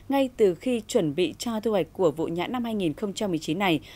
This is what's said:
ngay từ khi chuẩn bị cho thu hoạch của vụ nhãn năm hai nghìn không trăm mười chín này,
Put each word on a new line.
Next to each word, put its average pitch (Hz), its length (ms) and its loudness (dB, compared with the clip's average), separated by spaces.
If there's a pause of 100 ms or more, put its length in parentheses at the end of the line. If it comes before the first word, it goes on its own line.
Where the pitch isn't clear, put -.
ngay 269 280 2
từ 190 180 6
khi 240 260 -2
chuẩn 165 340 0
bị 175 240 0
cho 226 220 -4
thu 226 100 0
hoạch 185 220 2
của 175 180 2
vụ 156 160 -2
nhãn 175 260 -2
năm 247 120 -2
hai 226 100 -4
nghìn 175 200 0
không 202 180 -6
trăm 202 180 -4
mười 160 80 -2
chín 156 200 -4
này, 180 220 2 (160)